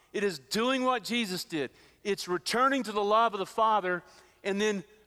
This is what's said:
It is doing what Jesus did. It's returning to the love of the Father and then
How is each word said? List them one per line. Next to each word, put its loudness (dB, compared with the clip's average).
It -2
is -2
doing -2
what 0
Jesus -2
did. -6
It's -4
returning 2
to -8
the 0
love 4
of -4
the -2
Father 2
and -2
then 0